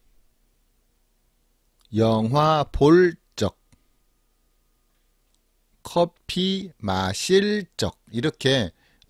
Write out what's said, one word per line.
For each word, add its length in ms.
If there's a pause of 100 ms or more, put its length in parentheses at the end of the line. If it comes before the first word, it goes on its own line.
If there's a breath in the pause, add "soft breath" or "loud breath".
(2000)
영화 760
볼 440 (200)
적, 220 (2250)
커피 920
마실 880 (120)
적, 240 (100)
이렇게 600 (380 soft breath)